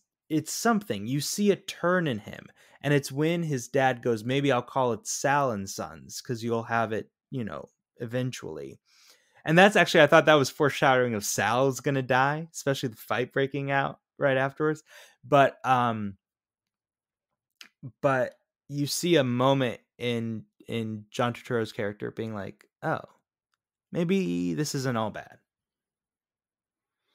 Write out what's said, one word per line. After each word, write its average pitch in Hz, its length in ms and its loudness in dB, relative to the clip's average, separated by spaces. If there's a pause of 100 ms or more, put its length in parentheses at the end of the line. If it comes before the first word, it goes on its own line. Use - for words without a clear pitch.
(280)
it's 156 240 -4
something. 156 540 -2
You 139 140 -2
see 202 300 0
a 180 60 4
turn 175 500 -2
in 117 120 -2
him, - 280 -16 (360)
and 143 100 0
it's 139 200 0
when 160 300 0
his 139 260 -4
dad 131 340 2
goes, 113 220 0
"Maybe 139 260 0
I'll 123 120 2
call 123 300 0
it 107 140 -6
Sal 139 460 0
and 98 160 -6
Sons, 80 520 -12
'cause 113 220 -8
you'll 113 220 -2
have 113 280 0
it, - 180 -6 (200)
you 127 140 -8
know, 76 240 -12 (300)
eventually." 110 800 -8 (640)
And 165 140 4
that's 202 180 8
actually, 175 260 4
I 147 40 8
thought 156 200 8
that 156 80 8
was 139 160 4
foreshadowing 131 640 2
of 101 120 -4
Sal's 123 540 0
gonna 139 220 -2
die, 139 500 0
especially 139 380 -4
the 104 60 -18
fight 120 360 -4
breaking 139 380 -2
out 139 300 -2 (180)
right 135 200 2
afterwards. 151 440 -2 (400)
But, 135 440 4
um, 113 500 0 (1800)
but 127 340 0 (340)
you 143 180 -4
see 175 300 2
a 139 80 6
moment 127 560 2 (180)
in, 113 480 -4 (200)
in 110 440 -6
John 120 240 -2
Turturro's 113 380 -4
character 104 380 -6
being 113 240 -10
like, - 320 -12 (160)
"Oh, 156 200 -4 (880)
maybe 175 640 0
this 147 200 -4
isn't 131 220 -2
all 110 140 -2
bad." - 280 -14 (1800)